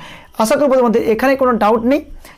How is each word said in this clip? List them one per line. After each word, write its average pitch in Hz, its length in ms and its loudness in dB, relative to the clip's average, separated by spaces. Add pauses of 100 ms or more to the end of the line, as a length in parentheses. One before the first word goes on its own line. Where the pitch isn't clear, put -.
(380)
আশা 226 180 0
করব 277 180 0
তোমাদের 240 340 2
এখানে 254 280 0
কোনো 254 160 0
ডাউট 220 320 0
নেই। 285 200 0 (340)